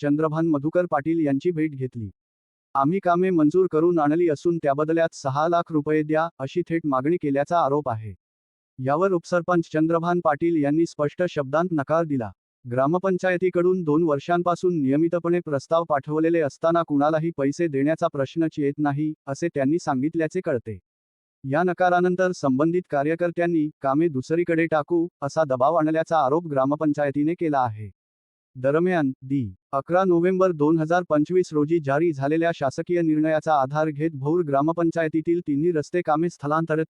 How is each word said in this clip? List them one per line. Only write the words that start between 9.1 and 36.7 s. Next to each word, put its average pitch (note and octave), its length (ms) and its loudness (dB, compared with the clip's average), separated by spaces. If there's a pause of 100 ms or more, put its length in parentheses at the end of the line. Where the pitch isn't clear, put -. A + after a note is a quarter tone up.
उपसरपंच F3 600 0
चंद्रभान E3 480 0
पाटील D#3+ 440 2
यांनी D#3 220 2
स्पष्ट - 440 -4
शब्दांत D3+ 420 -2
नकार D#3+ 320 0
दिला. C3 260 -4 (420)
ग्रामपंचायतीकडून F3+ 1080 0
दोन D#3 200 2
वर्षांपासून F3 800 0
नियमितपणे E3+ 580 0
प्रस्ताव E3 440 -2
पाठवलेले D#3+ 560 0
असताना E3 420 0
कुणालाही D#3 540 0
पैसे C#3+ 300 -2
देण्याचा D3+ 400 0
प्रश्नच D#3 520 -2
येत C#3+ 200 -2
नाही, D3+ 340 -2 (140)
असे C#3 220 -4
त्यांनी C#3+ 300 0
सांगितल्याचे D#3 600 -2
कळते. A2+ 380 -6 (640)
या C#3 180 0
नकारानंतर F3+ 680 2
संबंधित D#3+ 580 0
कार्यकर्त्यांनी E3 800 0 (120)
कामे C#3+ 260 2
दुसरीकडे E3 580 0
टाकू, E3 420 0 (140)
असा D3+ 220 0
दबाव C#3 300 2
आणल्याचा D#3+ 520 2
आरोप D#3+ 200 0
ग्रामपंचायतीने D3 880 0
केला D3+ 260 -2
आहे. G#2+ 300 -4 (680)
दरम्यान, D3+ 560 0 (100)
दि. C3 320 -4 (180)
अकरा E3 320 0
नोव्हेंबर F#3 460 4
दोन D#3 280 2
हजार E3 300 0
पंचवीस E3 440 2
रोजी D3+ 260 2
जारी D3+ 340 0
झालेल्या D3+ 420 0
शासकीय E3 460 -2
निर्णयाचा D#3 600 2
आधार D3 260 0
घेत D#3 280 -2
भोर D3 280 -2
ग्रामपंचायतीतील E3 960 0
तिन्ही D#3 320 0
रस्ते D#3+ 280 -2
कामे D#3+ 280 0
स्थलांतरित D#3+ 640 -2